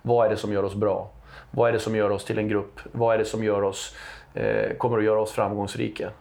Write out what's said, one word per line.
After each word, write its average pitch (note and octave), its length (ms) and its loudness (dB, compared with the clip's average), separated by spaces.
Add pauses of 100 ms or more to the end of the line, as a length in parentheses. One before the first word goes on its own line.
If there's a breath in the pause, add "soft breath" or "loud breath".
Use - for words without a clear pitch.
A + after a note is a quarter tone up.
vad A#2 240 4
är G2+ 40 4
det G#2 60 2
som G#2 160 -4
gör G2 120 0
oss G2 100 -4
bra. G2 360 0 (400 loud breath)
Vad A#2 180 2
är A#2 40 4
det A#2 60 0
som A2 180 -2
gör G#2 140 2
oss G2 140 -2
till A2 140 -2
en G#2+ 100 0
grupp? G2+ 320 -2 (120)
Vad A#2 220 4
är A2 40 4
det A2 60 2
som A2 200 -4
gör G2+ 180 2
oss, G2 320 -4 (400 loud breath)
eh, A2 420 0
kommer A#2+ 220 0
att G#2+ 60 2
göra G#2+ 160 4
oss G#2+ 120 -2
framgångsrika? G#2 800 -4 (100)